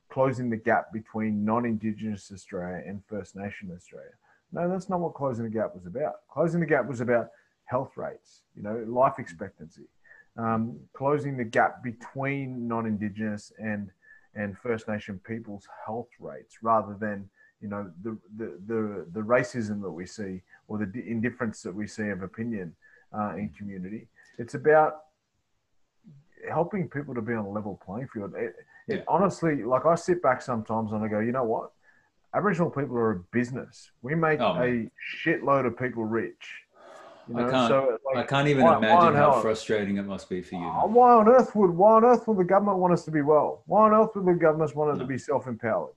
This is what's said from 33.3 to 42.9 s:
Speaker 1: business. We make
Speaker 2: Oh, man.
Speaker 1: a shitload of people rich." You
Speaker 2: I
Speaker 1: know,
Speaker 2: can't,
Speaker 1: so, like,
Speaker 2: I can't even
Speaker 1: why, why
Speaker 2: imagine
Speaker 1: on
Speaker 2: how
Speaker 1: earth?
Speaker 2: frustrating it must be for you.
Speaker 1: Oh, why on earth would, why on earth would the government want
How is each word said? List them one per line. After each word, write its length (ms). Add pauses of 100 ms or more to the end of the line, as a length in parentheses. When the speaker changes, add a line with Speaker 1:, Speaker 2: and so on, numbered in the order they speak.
Speaker 1:
business. 580 (120)
We 120
make 260
Speaker 2:
Oh, 140
man. 80
Speaker 1:
a 640
shitload 380
of 120
people 260
rich." 600 (640)
You 100
Speaker 2:
I 40
Speaker 1:
know, 80
Speaker 2:
can't, 180
Speaker 1:
so, 380
like, 180
Speaker 2:
I 20
can't 220
even 160
Speaker 1:
why, 80
why 60
Speaker 2:
imagine 300
Speaker 1:
on 60
Speaker 2:
how 220
Speaker 1:
earth? 60
Speaker 2:
frustrating 560
it 60
must 260
be 100
for 140
you. 100
Speaker 1:
Oh, 220
why 260
on 160
earth 260
would, 160
why 260
on 80
earth 220
would 120
the 60
government 340
want 160